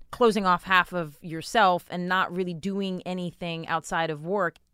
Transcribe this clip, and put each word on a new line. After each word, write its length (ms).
closing 360
off 160
half 300
of 300
yourself 680
and 180
not 240
really 220
doing 480
anything 640
outside 440
of 140
work 340